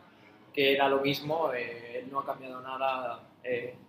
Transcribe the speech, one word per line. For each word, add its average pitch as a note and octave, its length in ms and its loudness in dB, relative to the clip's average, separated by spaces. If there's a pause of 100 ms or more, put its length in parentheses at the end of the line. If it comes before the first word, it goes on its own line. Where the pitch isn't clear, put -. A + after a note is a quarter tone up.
(540)
que C#3 200 6
era C#3 140 4
lo C3+ 140 4
mismo, D3 520 0
eh, A#2+ 460 -6
él B2+ 120 -10
no C#3 80 -2
ha C3+ 60 -4
cambiado C3 360 -8
nada, C3 580 -2 (240)
eh, B2 320 -2 (140)